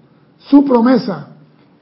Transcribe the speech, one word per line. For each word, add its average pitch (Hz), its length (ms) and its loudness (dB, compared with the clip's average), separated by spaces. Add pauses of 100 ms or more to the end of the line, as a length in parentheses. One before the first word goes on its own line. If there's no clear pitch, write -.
(380)
su 277 260 2
promesa, 233 640 -2 (540)